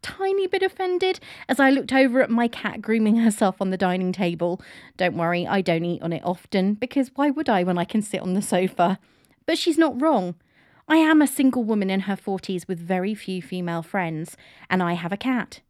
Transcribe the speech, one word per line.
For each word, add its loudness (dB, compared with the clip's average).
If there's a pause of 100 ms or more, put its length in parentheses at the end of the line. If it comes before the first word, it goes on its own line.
tiny -2
bit 0
offended -2 (300)
as 0
I 6
looked 2
over 4
at 2
my 2
cat -6
grooming 2
herself 2
on -2
the -2
dining 0
table. -2 (340)
Don't 0
worry, 0
I 0
don't 0
eat -4
on -4
it -8
often, -2
because -2
why 0
would -2
I 2
when 0
I 0
can -2
sit -6
on -4
the 0
sofa? 0 (460)
But -2
she's 0
not 2
wrong. 0 (520)
I 2
am 6
a 4
single 0
woman 0
in 0
her -2
forties -6
with -6
very -2
few -8
female -6
friends, -6 (320)
and 2
I 0
have -4
a -4
cat. -4 (100)